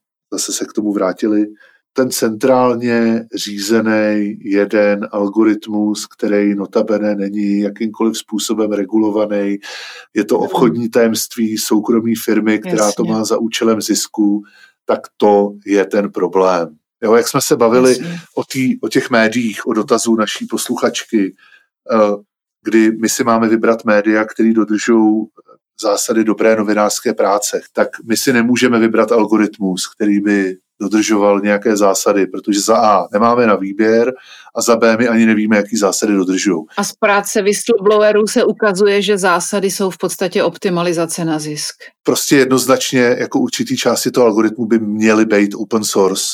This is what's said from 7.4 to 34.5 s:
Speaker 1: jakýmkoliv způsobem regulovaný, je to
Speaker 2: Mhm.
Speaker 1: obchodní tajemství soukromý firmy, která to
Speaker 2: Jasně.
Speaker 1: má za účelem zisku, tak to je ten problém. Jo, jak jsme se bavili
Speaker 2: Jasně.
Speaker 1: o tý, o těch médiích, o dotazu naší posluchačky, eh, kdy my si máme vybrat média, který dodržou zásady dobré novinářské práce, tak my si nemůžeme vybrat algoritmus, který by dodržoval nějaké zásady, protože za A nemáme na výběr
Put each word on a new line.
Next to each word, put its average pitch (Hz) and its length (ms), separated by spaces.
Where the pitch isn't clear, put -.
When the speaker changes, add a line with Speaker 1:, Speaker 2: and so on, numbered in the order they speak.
Speaker 1:
jakýmkoliv 110 580
způsobem 107 540
regulovaný, 104 840
je 104 100
to - 100
Speaker 2:
Mhm. 120 100
Speaker 1:
obchodní 120 440
tajemství 113 680
soukromý 113 580
firmy, 107 420
která 107 340
to - 100
Speaker 2:
Jasně. 110 100
Speaker 1:
má 110 120
za 107 140
účelem 113 440
zisku, 104 600
tak 110 140
to 101 360
je 98 180
ten 101 280
problém. 90 560
Jo, 110 120
jak 117 140
jsme 139 120
se - 160
bavili 123 340
Speaker 2:
Jasně. 170 300
Speaker 1:
o 127 100
tý, 131 360
o 117 80
těch 131 220
médiích, 113 560
o 120 60
dotazu 110 440
naší - 300
posluchačky, 113 880
eh, 107 240
kdy 110 280
my 113 160
si - 160
máme 113 240
vybrat 113 360
média, 107 400
který 113 300
dodržou 110 720
zásady 110 420
dobré 110 320
novinářské 104 580
práce, 101 460
tak 104 160
my 113 120
si 135 160
nemůžeme 120 460
vybrat 110 340
algoritmus, 104 760
který 104 320
by 98 360
dodržoval 101 600
nějaké 104 360
zásady, 98 500
protože 101 340
za 110 160
A 104 360
nemáme 117 340
na 107 100
výběr 110 560